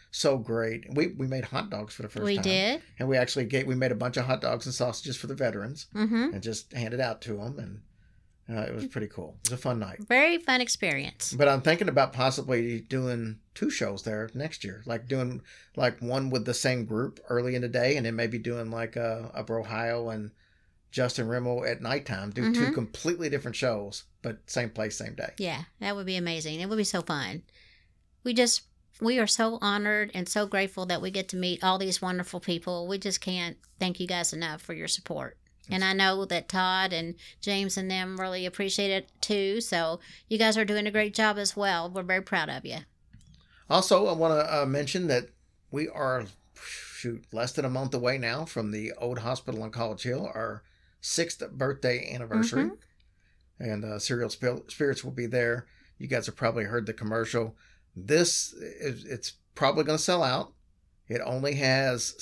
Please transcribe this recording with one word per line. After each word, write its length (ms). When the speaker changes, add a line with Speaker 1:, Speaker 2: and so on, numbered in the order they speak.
Speaker 1:
so 260
great. 560
We, 160
we 200
made 180
hot 240
dogs 240
for 80
the 60
first 160
Speaker 2:
We 120
Speaker 1:
time. 60
Speaker 2:
did. 400
Speaker 1:
And 100
we 80
actually 300
gave, 200
we 100
made 160
a 40
bunch 200
of 100
hot 140
dogs 260
and 80
sausages 420
for 120
the 60
veterans 600
Speaker 2:
Mm-hmm. 400
Speaker 1:
and 80
just 300
handed 280
out 220
to 180
'em. 180
And, 220
uh, 140
it 120
was 120
pretty 220
cool. 360
It 60
was 80
a 40
fun 160
night. 280
Speaker 2:
Very 320
fun 220
experience. 720
Speaker 1:
But 160
I'm 140
thinking 260
about 240
possibly 680
doing 580
two 160
shows 320
there 320
next 300
year, 220
like 220
doing, 320
like, 240
one 300
with 160
the 80
same 300
group 340
early 280
in 60
the 60
day, 280
and 100
then 100
maybe 220
doing, 320
like, 260
a, 380
a 80
Brohio 720
and 160
Justin 340
Rimmel 400
at 160
nighttime. 480
Do 240
two 60
Speaker 2:
Mm-hmm. 140
Speaker 1:
completely 540
different 280
shows, 480
but 240
same 240
place, 260
same 200
day. 220
Speaker 2:
Yeah, 240
that 160
would 100
be 100
amazing. 440
It 80
would 100
be 60
so 180
fun. 400
We 100
just, 300
we 180
are 80
so 340
honored 540
and 140
so 180
grateful 400
that 160
we 80
get 200
to 60
meet 280
all 140
these 220
wonderful 380
people. 480
We 120
just 220
can't 360
thank 180
you 80
guys 260
enough 300
for 100
your 160
support. 480
And 140
I 120
know 320
that 220
Todd 440
and 240
James 360
and 140
them 300
really 260
appreciate 460
it 180
too. 400
So 380
you 100
guys 180
are 80
doing 220
a 60
great 200
job 260
as 180
well. 340
We're 140
very 180
proud 260
of 160
you. 140
Speaker 1:
Also, 380
I 60
wanna, 360
uh, 160
mention 440
that 220
we 160
are, 380
shoot, 800
less 180
than 140
a 40
month 260
away 220
now 280
from 260
the 220
Old 260
Hospital 460
on 80
College 320
Hill, 280
our 300
sixth 500
birthday 640
anniversary. 520
Speaker 2:
Mm-hmm. 1000
Speaker 1:
And, 160
uh, 140
Serial 320
Spil-, 380
Spirits 340
will 80
be 160
there. 400
You 80
guys 200
have 100
probably 280
heard 220
the 60
commercial. 640
This 560
is, 520
it's 280
probably 260
gonna 160
sell 240
out. 300
It 160
only 320
has 640